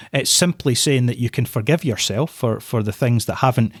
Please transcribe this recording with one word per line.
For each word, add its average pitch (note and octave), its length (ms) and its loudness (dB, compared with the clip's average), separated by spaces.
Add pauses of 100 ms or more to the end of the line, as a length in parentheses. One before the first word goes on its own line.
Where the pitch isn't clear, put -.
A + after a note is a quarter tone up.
(120)
It's C#3 180 0
simply E3 440 2
saying B2+ 320 2
that A#2+ 100 0
you A#2+ 140 -2
can B2+ 160 -2
forgive C#3+ 380 0
yourself A#2 460 -2
for, A2+ 300 -2
for A2+ 220 -2
the G#2 100 -2
things A#2+ 320 2
that - 120 -6
haven't, B2 440 2